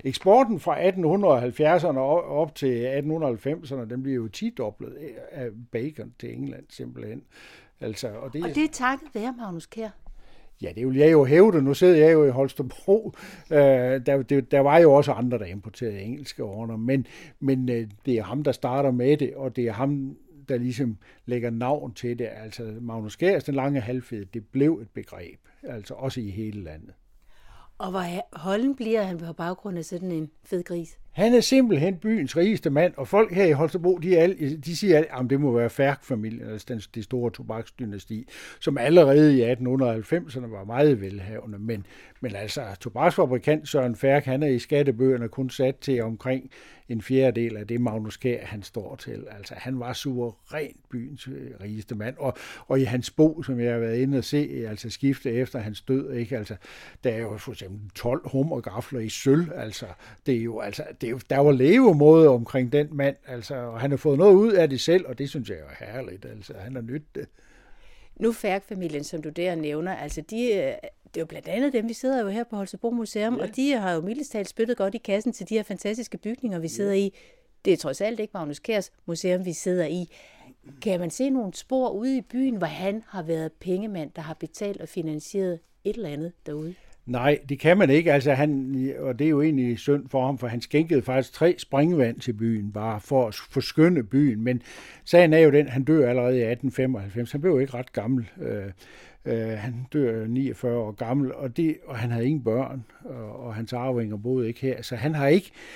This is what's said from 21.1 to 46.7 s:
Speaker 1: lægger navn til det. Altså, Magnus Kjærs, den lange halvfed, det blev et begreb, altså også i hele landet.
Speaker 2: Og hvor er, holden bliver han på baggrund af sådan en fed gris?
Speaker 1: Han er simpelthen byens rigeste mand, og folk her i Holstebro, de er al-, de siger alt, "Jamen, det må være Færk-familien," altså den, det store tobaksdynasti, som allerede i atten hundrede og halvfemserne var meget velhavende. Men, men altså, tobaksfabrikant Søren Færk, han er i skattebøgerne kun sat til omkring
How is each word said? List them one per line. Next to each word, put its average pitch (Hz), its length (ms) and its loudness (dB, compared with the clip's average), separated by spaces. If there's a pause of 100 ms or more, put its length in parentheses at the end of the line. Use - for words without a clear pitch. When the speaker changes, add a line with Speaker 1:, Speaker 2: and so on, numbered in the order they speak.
Speaker 1:
lægger 120 240 -4
navn 123 440 -4
til 120 260 -8
det. 113 100 -6 (140)
Altså, 110 380 -14
Magnus 113 340 -10
Kjærs, 180 280 2
den 139 120 -4
lange 135 240 0
halvfed, 117 460 -8
det 107 220 -12
blev 147 340 2
et 214 80 -18
begreb, - 500 -16 (240)
altså 120 300 -14
også 127 280 -8
i 104 80 -10
hele 104 340 -10
landet. 80 300 -18 (840)
Speaker 2:
Og 190 140 -8
hvor 185 80 -4
er, 175 220 -6 (120)
holden 208 420 -2
bliver 220 280 0
han 180 140 -6
på 165 160 -10
baggrund 175 440 -8
af 165 80 -8
sådan 180 260 -8
en 160 180 -6 (140)
fed 180 200 -6
gris? 170 340 -10 (140)
Speaker 1:
Han 220 220 2
er 240 60 8
simpelthen 202 580 4
byens 196 400 -2
rigeste 180 320 2
mand, 160 280 2
og 135 100 -6
folk 202 240 4
her 190 140 4
i 160 60 6
Holstebro, 170 460 2
de 180 180 2
er 165 80 8
al-, 160 420 0
de 170 120 -6
siger 185 200 6
alt, 160 140 4
"Jamen, 127 180 -4
det 139 100 2
må 143 120 2
være 117 180 2
Færk-familien," 117 800 -2
altså 107 200 -14
den, 113 120 -8 (140)
det 113 80 -8
store 120 280 -4
tobaksdynasti, 110 960 -10 (320)
som 143 180 -2
allerede 147 600 8
i 123 40 6
atten 120 240 0
hundrede 127 240 2
og 113 40 0
halvfemserne 123 580 -6
var 98 120 -12
meget 123 380 2
velhavende. 101 580 -10
Men, 107 260 -8 (360)
men 107 140 -8
altså, 107 260 -8 (180)
tobaksfabrikant 147 880 0
Søren 127 280 0
Færk, 139 300 2
han 135 180 -2
er 151 40 0
i 127 120 2
skattebøgerne 131 680 0
kun 131 220 -6
sat 131 260 -2
til 127 280 -2
omkring 131 480 -6 (380)